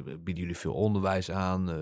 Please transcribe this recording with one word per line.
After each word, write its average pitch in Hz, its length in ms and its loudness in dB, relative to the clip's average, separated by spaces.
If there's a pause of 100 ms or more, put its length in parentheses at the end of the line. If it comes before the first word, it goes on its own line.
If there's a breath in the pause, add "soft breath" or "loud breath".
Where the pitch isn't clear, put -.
(240)
Bieden 87 200 -4
jullie 85 140 -4
veel - 160 -2
onderwijs 95 580 2
aan, 92 380 0
eh, 82 120 -2